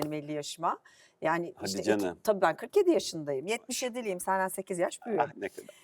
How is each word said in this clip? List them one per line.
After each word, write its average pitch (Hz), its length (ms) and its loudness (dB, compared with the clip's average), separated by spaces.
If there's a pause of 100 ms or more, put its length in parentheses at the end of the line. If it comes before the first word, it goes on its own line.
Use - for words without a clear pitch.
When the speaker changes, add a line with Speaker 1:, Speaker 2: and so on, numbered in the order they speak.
Speaker 1:
benim 151 120 -2
elli 147 180 -6
yaşıma. 160 460 -4 (440)
Yani 170 340 0
Speaker 2:
Hadi 104 140 -6
Speaker 1:
işte 98 140 -2
Speaker 2:
canım. 104 300 2
Speaker 1:
iki, 85 100 -16
tabii 202 180 2
ben 160 140 4
kırk - 220 0
yedi 359 140 6
yaşındayım. 151 560 0
Yetmiş 233 360 -4
yediliyim, 226 360 -4
senden 190 280 2
sekiz 190 320 -4
yaş - 260 -2
büyüğüm. 214 160 0
Speaker 2:
Ah, - 160 -2
ne - 120 -6
kadar - 340 -18